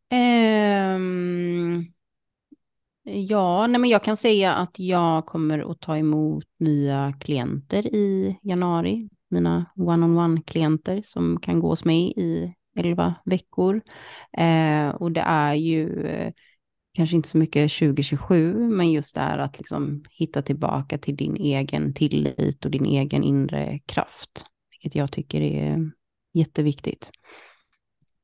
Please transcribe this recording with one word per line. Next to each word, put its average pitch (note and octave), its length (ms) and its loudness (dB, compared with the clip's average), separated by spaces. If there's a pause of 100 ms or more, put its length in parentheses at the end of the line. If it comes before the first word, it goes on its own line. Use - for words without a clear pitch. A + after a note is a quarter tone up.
Ehm, F#3 1800 2 (1160)
ja, G3 640 0
nej, B3 140 2
men B3 80 4
jag G#3 140 4
kan G#3+ 140 0
säga G3 360 4
att - 260 -4
jag E3+ 460 2
kommer D#3 460 -2
att - 100 -10
ta D#3 160 -4
emot D3+ 480 0 (140)
nya C#3+ 600 0
klienter C#3+ 760 -4
i G3 460 0
januari, F3+ 680 -2 (200)
mina E3+ 360 0 (100)
one-on-one-klienter E3+ 1300 2
som E3+ 380 -4
kan E3+ 200 0
gå E3+ 80 0
hos D#3+ 180 -2
mig E3+ 320 2
i F3 360 -4 (220)
elva F3 400 0 (100)
veckor. F#3 560 0 (560)
Eh, D#3+ 520 2
och E3+ 220 -4
det E3 100 -2
är D3 320 2
ju, D#3+ 540 -2
eh, - 260 -6 (600)
kanske E3+ 220 0
inte D#3+ 140 2
så - 80 0
mycket D3+ 340 2
tjugotjugosju, D#3 840 2
men G#3 380 2
just D3 240 -2
det D#3 60 -4
här D3 160 -2
att C#3 200 -6
liksom D3 520 -6
hitta D#3 320 -4
tillbaka C#3+ 560 -2
till C#3+ 180 -6
din C#3+ 200 -4
egen C#3+ 580 -2
tillit D3 720 0
och D3 60 -4
din C#3+ 140 -2
egen C#3+ 380 0
inre C#3+ 640 -2
kraft, - 600 -8 (260)
vilket - 240 -12
jag C#3+ 160 -2
tycker D3+ 300 -4
är D3 500 -2 (420)
jätteviktigt. - 760 -2 (1120)